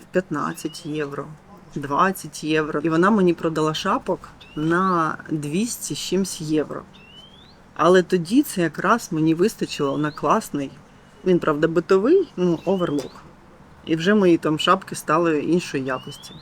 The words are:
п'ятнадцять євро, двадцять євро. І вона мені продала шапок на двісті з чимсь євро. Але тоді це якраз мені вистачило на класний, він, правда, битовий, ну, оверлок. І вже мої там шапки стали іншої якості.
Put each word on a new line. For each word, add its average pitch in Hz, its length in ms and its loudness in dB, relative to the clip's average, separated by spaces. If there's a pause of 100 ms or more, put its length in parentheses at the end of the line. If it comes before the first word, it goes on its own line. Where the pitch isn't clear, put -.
(120)
п'ятнадцять 160 720 -4
євро, 143 400 -6 (500)
двадцять 156 680 -2
євро. 151 400 0
І 165 60 0
вона 170 220 4
мені 185 220 4
продала 160 400 -2
шапок 196 560 -4 (260)
на 170 640 0 (140)
двісті 165 640 -4
з - 20 -6
чимсь - 440 -4
євро. 151 400 -2 (920)
Але 180 280 6
тоді 180 380 0
це 196 200 -2
якраз 180 500 0
мені 160 220 2
вистачило 147 640 -2
на 151 140 -2
класний, 151 600 -2 (540)
він, 180 140 4
правда, 156 280 2
битовий, 196 600 2 (100)
ну, 175 280 0
оверлок. 170 460 -2 (720)
І 156 100 -2
вже 170 180 2
мої 185 240 6
там 156 220 -2
шапки 185 360 0
стали 160 440 0
іншої 156 440 -2
якості. 131 480 -8 (100)